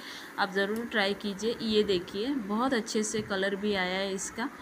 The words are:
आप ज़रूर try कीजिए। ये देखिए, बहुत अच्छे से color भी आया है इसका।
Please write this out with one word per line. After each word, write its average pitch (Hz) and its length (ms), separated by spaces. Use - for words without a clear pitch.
आप 196 140
ज़रूर 202 400
try 202 220
कीजिए। 208 480
ये 214 200
देखिए, 196 460
बहुत 247 460
अच्छे 220 280
से 214 200
color 196 340
भी 208 180
आया 185 240
है 196 160
इसका। 226 340